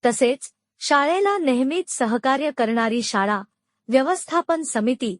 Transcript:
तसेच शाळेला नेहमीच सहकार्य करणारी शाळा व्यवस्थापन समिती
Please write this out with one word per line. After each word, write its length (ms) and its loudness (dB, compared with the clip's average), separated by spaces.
तसेच 460 0
शाळेला 580 2
नेहमीच 520 0
सहकार्य 640 0
करणारी 460 0
शाळा 400 0
व्यवस्थापन 760 0
समिती 580 -2